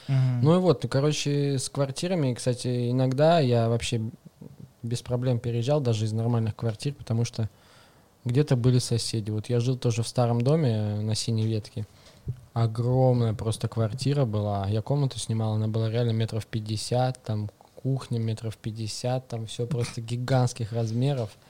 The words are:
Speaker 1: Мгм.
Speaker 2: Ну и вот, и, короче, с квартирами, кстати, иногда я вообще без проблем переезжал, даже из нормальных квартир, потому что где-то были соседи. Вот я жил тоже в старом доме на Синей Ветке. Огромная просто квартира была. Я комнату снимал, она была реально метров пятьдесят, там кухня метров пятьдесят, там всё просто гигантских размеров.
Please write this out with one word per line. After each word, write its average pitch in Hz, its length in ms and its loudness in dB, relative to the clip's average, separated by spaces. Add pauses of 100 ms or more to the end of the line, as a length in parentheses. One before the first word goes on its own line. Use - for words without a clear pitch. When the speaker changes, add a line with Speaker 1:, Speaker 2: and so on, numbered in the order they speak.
Speaker 1:
Мгм. 127 340 2
Speaker 2:
Ну 160 140 6
и 185 40 4
вот, 175 260 2
и, - 20 -4
короче, 143 680 0
с - 120 -4
квартирами, 143 640 0
кстати, 123 580 -2
иногда 131 480 4
я 120 300 4
вообще 117 320 0 (840)
без 117 180 -4
проблем 123 380 -2
переезжал, 120 420 0
даже 113 240 0
из 107 80 -2
нормальных 113 420 0
квартир, 117 380 -4
потому 117 320 -2
что 113 240 -4 (760)
где-то 135 320 2
были 123 220 6
соседи. 110 520 -2
Вот 107 180 -4
я 120 120 2
жил 127 160 0
тоже 117 260 0
в - 40 -2
старом 117 340 2
доме 113 600 2
на 110 140 0
Синей 110 320 0
Ветке. 110 400 -4 (640)
Огромная 120 800 2
просто 110 360 -4
квартира 127 560 0
была. 104 420 -2
Я 107 140 0
комнату 139 360 -2
снимал, 110 360 -2
она 110 140 0
была 113 220 0
реально 117 220 0
метров 113 340 -2
пятьдесят, 113 800 -2
там 104 260 -4 (320)
кухня 131 380 -2
метров 110 380 -4
пятьдесят, 113 720 -6
там 113 160 -8
всё 120 220 -6
просто 120 340 -4
гигантских 120 720 0
размеров. 117 580 -2 (180)